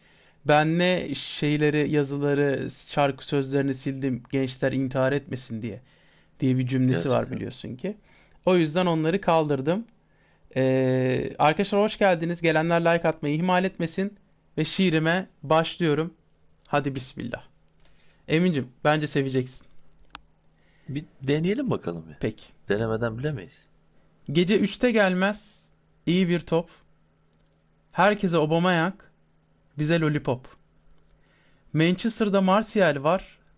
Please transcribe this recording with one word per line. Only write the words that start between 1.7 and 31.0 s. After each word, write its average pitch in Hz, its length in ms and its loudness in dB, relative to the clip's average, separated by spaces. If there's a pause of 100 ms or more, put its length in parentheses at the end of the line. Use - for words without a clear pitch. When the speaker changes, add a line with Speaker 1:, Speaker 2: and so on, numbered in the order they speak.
Speaker 1:
yazıları, 143 800 0 (200)
şarkı 139 400 0
sözlerini 139 460 0
sildim, 135 580 -4
gençler 135 400 -2
intihar 131 400 -2
etmesin 120 500 -6
diye" 113 200 -10 (580)
diye 131 180 2
bir 127 100 0
cümlesi 131 420 0
var 123 60 2
Speaker 2:
Gerçekten. 117 220 -4
Speaker 1:
biliyorsun 107 380 -10
ki. 185 220 -8 (480)
O 185 120 4
yüzden 165 280 0
onları 165 360 0
kaldırdım. 160 640 0 (680)
Ee, 131 840 2
arkadaşlar 190 420 2
hoş 214 160 0
geldiniz. 170 440 0
Gelenler 165 400 2 (140)
like 170 120 -2
atmayı 151 280 -2
ihmal 185 280 2
etmesin. 190 540 -4 (400)
Ve 156 80 0
şiirime 170 640 0 (160)
başlıyorum. 160 720 0 (540)
Hadi 139 280 -2
bismillah. - 480 -10 (840)
Emin'cim, 156 400 2 (160)
bence 151 240 2
seveceksin. 135 600 -2 (1200)
Speaker 2:
Bir 147 160 -8 (160)
deneyelim 170 480 -2
bakalım 85 400 -6
ya. - 100 -20
Speaker 1:
Peki. 110 240 -6 (260)
Speaker 2:
Denemeden 113 480 -2
bilemeyiz. 127 520 -10 (640)
Speaker 1:
Gece 175 280 2
üçte 247 320 0
gelmez 196 760 0 (400)
iyi 180 240 2
bir 175 100 0
top. 165 300 -2 (1200)
Herkese 190 460 2
Aubameyang, 165 560 2 (840)
bize 156 220 0
lollipop. 147 480 -2 (1300)